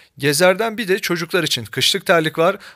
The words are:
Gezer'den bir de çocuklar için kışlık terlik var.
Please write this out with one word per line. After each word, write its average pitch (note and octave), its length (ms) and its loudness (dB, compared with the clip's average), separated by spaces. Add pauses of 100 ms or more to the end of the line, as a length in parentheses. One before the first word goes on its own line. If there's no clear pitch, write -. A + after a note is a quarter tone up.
(180)
Gezer'den F#3 600 2
bir A3 100 -6
de G3 120 0
çocuklar F3 440 -2
için B2+ 220 -4
kışlık - 400 -2
terlik D#3+ 320 2
var. F#3 200 2 (180)